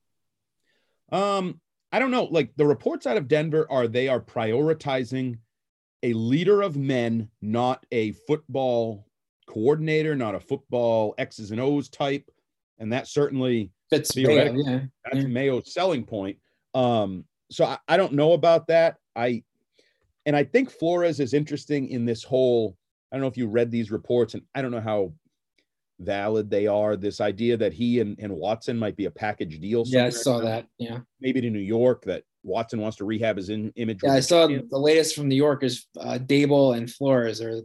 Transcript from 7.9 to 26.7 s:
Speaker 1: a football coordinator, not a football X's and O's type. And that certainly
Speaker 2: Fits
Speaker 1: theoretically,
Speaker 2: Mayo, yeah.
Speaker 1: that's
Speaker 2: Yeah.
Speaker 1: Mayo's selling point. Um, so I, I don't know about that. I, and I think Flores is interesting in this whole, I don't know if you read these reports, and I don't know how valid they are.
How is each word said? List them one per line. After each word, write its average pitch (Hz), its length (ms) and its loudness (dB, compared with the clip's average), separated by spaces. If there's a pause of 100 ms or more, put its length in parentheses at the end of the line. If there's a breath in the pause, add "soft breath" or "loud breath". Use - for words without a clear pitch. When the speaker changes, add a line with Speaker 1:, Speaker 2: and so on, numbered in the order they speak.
Speaker 1:
a 110 220 0
football 123 920 -2 (420)
coordinator, 156 680 0
not 110 200 -4
a 92 40 -8
football 113 800 -2
X's 113 340 -10
and 110 80 -4
O's 139 300 -2
type. 143 400 -4 (500)
And 110 140 -6
that 131 140 -4
certainly 127 640 0 (180)
Speaker 2:
Fits - 240 0
Speaker 1:
theoretically, 139 500 4
Speaker 2:
Mayo, 127 100 -2
yeah. 135 120 -2 (180)
Speaker 1:
that's 135 200 -2
Speaker 2:
Yeah. 135 60 -2
Speaker 1:
Mayo's 123 440 -2
selling 170 300 -2
point. 98 340 -8 (360)
Um, 110 520 0 (240)
so - 140 -2
I, 127 140 0 (100)
I 165 100 4
don't 175 160 0
know 151 200 4
about 165 340 4
that. 165 300 2 (180)
I, 117 280 -2 (800)
and 147 100 2
I 147 80 2
think 254 260 2
Flores 170 500 0
is 123 140 -2
interesting 147 560 -2
in 120 160 -2
this 113 180 -4
whole, 120 520 2 (360)
I 127 40 -8
don't 135 60 -4
know 135 60 -2
if 117 100 -6
you 120 100 -2
read 117 240 0
these 113 200 -4
reports, 120 420 0
and 104 100 -12 (100)
I 135 80 -6
don't 127 100 -4
know 117 100 -6
how 104 320 -2 (880)
valid 101 500 -2
they 104 180 2
are. 107 280 2